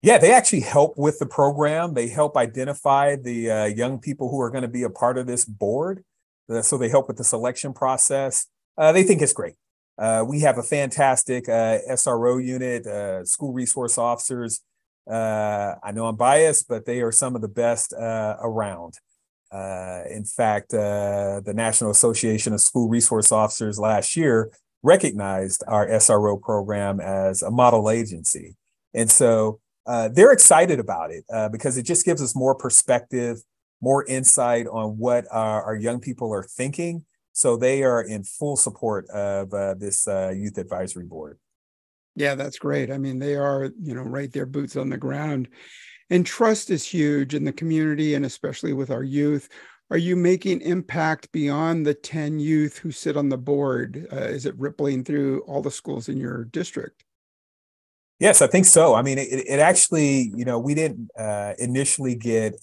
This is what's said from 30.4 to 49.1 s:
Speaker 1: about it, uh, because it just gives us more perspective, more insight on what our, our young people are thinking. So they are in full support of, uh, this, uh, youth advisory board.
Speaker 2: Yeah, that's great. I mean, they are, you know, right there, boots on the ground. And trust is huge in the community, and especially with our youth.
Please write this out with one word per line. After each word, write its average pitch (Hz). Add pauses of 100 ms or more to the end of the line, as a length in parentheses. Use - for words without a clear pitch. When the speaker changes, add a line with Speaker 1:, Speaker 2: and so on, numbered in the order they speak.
Speaker 1:
about 85
it, 85
uh, 110
because 120
it 123
just 165
gives 165
us 131
more 131
perspective, 120 (360)
more 135
insight 123
on 110
what 120
our, 110
our 110
young 117
people 120
are 98
thinking. 165 (300)
So 120
they 131
are 123
in 107
full 143
support 107
of, 101
uh, 98
this, 98
uh, 95
youth 101
advisory 90
board. 78 (760)
Speaker 2:
Yeah, 143
that's 139
great. 143
I 139
mean, 135
they 143
are, 139 (100)
you 143
know, 127
right 131
there, 139
boots 143
on 135
the 139
ground. 139 (640)
And 180
trust 220
is 175
huge 147
in 147
the 147
community, 156
and 143
especially 139
with 131
our 127
youth. 143 (400)